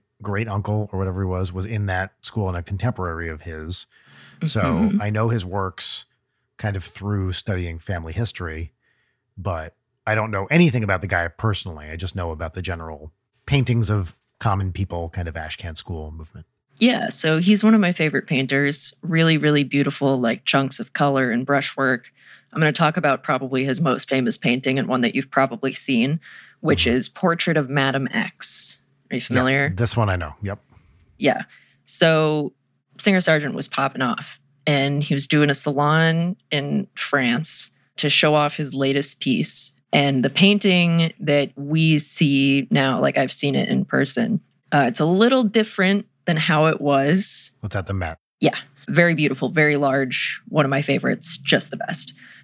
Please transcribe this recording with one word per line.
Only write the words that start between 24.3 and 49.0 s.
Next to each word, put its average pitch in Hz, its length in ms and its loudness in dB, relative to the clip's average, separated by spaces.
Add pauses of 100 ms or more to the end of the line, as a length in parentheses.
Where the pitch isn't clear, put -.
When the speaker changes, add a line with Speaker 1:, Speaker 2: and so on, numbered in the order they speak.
Speaker 2:
painting 131 420 0
and 101 80 -2
one 127 140 0
that 117 140 0
you've 135 140 -4
probably 131 440 0
seen, 135 460 0 (420)
which 104 240 2
Speaker 1:
Mm-hmm. 117 120 2
Speaker 2:
is 127 120 -2
Portrait 170 480 0
of 135 120 0
Madame 135 420 0
X. - 720 -4 (300)
Are - 40 -4
you - 40 -2
Speaker 1:
Yes, - 80 -10
Speaker 2:
familiar? 131 420 2
Speaker 1:
this 110 260 -2
one 110 140 2
I 92 60 2
know. 78 260 -6
Yep. 101 180 -6 (580)
Speaker 2:
Yeah. - 260 0 (420)
So 156 680 2 (460)
Singer 190 220 4
Sargent 151 340 2
was - 120 -6
popping 135 340 -2
off, - 380 -6 (280)
and 143 360 2
he 147 100 -2
was 139 140 0
doing 147 220 4
a 139 40 2
salon 160 840 2 (160)
in 143 440 -2
France - 760 -2 (260)
to 151 120 0
show 151 260 4
off 147 200 2
his 143 180 -4
latest 135 460 0
piece. - 520 0 (200)
And 139 320 2
the - 60 2
painting 180 920 4
that 143 360 0
we 156 440 2
see 139 720 2
now, 135 300 2
like, 139 180 0
I've 131 140 0
seen 139 240 0
it 131 140 0
in 131 160 0
person, 135 540 0 (320)
uh, 139 160 4
it's 120 120 -2
a 151 60 2
little 226 380 4
different 202 640 0 (200)
than 170 120 0
how 156 280 2
it 156 160 2
was. 143 720 2 (100)
Speaker 1:
What's 104 140 -6
at 95 120 -4
the 98 60 -4
Met? 85 260 -4 (200)
Speaker 2:
Yeah. - 160 2 (320)
Very 170 280 4